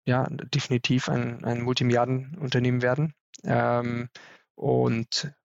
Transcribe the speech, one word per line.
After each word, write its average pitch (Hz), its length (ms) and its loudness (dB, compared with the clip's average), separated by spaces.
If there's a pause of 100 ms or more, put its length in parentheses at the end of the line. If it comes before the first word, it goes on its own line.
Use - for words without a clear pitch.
ja 127 240 2
definitiv - 800 -2
ein, 120 380 -2
ein 120 160 -2
Multimilliardenunternehmen 127 1200 0
werden. 127 320 0 (320)
Ähm, 120 640 0 (460)
und 123 760 0 (140)